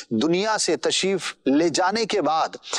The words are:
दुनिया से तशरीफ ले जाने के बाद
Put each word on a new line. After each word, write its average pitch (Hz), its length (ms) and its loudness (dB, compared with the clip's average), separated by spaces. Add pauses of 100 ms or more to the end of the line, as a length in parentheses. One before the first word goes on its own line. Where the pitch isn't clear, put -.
(140)
दुनिया 180 440 2
से 170 200 0
तशरीफ 185 580 -2 (120)
ले 147 220 4
जाने 185 360 0
के 202 160 -2
बाद 147 360 0 (220)